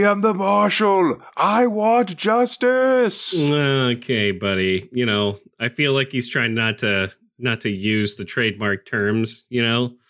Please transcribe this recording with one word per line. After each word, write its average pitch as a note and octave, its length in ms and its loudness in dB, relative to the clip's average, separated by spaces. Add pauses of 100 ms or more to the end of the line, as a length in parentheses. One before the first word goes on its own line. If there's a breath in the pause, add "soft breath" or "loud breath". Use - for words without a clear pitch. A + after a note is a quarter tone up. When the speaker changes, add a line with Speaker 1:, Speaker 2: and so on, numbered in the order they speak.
Speaker 1:
am G3+ 200 2
the A3 120 2
marshal. G3 840 2 (180 loud breath)
I G#3+ 320 2
want G#3+ 480 0
justice." B3 1300 2
Speaker 2:
Okay, B2+ 840 0
buddy. F#2+ 600 -2
You B2 140 -2
know, G#2 320 0 (220)
I A#2 80 -2
feel C#3 240 -2
like C3+ 180 0
he's B2+ 180 -4
trying A#2 260 -2
not A2+ 240 -2
to, G2 340 -2 (260)
not A#2+ 240 -4
to A2+ 80 -2
use G#2 460 -2
the G2+ 80 -10
trademark G#2 640 -4
terms, A2 640 -2
you B2 140 -2
know? A#2+ 320 0 (160 soft breath)